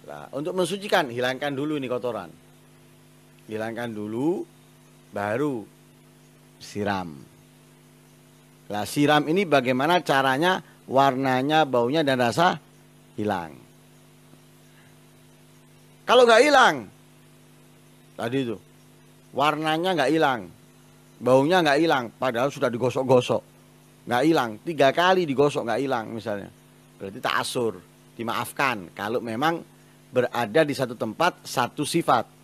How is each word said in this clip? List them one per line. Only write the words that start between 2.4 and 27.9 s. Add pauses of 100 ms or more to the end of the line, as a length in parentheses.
Hilangkan
dulu, (680)
baru (960)
siram. (1500)
Lah,
siram
ini
bagaimana
caranya? (240)
Warnanya,
baunya,
dan
rasa (560)
hilang. (2500)
Kalau
nggak
hilang, (1300)
tadi
itu, (760)
warnanya
nggak
hilang, (720)
baunya
nggak
hilang,
padahal
sudah
digosok-gosok, (600)
nggak
hilang,
tiga
kali
digosok
nggak
hilang (100)
misalnya, (480)
berarti
ta'asur, (400)